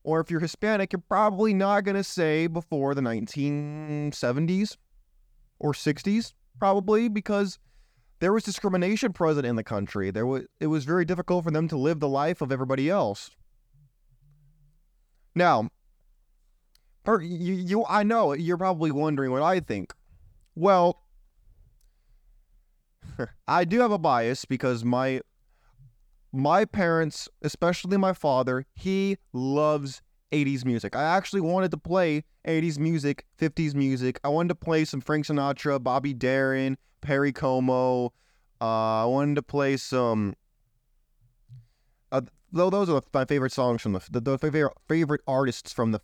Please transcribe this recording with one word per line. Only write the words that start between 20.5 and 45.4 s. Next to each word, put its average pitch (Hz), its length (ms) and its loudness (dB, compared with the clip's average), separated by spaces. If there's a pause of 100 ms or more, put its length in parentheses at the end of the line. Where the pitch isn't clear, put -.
Well, 180 480 4 (2250)
<laughs> 120 100 -6 (200)
I 175 180 2
do 190 140 2
have 240 120 4
a 208 60 0
bias 127 480 0
because 123 400 -2
my, 127 360 0 (1120)
my 147 320 4
parents, 165 640 0 (140)
especially 175 560 -2
my 190 160 2
father, 131 640 0
he 196 420 -2 (160)
loves 143 680 -2 (280)
eighties 139 320 0
music. 117 320 -2
I 135 60 -2
actually 185 400 0
wanted 175 300 0
to 160 60 -4
play 165 460 0 (220)
eighties 160 320 0
music, 147 480 -2 (140)
fifties 156 340 -2
music. 135 500 0
I 143 40 -2
wanted 165 220 2
to 175 60 0
play 160 300 0
some 143 160 -6
Frank 151 240 -2
Sinatra, 139 560 -2
Bobby 131 320 0
Darin, 131 640 0 (240)
Perry 143 320 0
Como. 127 800 0 (480)
Uh, 113 400 0
I 113 40 2
wanted 139 280 2
to 143 80 0
play 139 340 0
some, 117 600 0 (1800)
uh, 131 100 0 (300)
though 175 180 2
those 190 220 0
are 139 100 2 (100)
my 131 140 2
favorite 131 260 0
songs 123 300 0
from 107 120 -2
the, 92 180 -4
the, 123 100 -2
the 135 160 0
favorite, 147 360 0 (140)
favorite 156 380 0
artists 131 480 -2